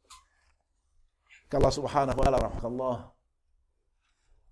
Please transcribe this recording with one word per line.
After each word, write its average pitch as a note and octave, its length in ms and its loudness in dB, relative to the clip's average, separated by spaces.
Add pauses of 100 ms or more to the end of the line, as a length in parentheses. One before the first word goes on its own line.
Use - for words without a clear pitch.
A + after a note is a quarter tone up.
(1500)
qu'Allah C#3 200 4
subhanahu C3+ 460 -2
wa C3 80 2
ta'ala, C3 140 4
rahmatullah, A#2+ 760 -6 (1400)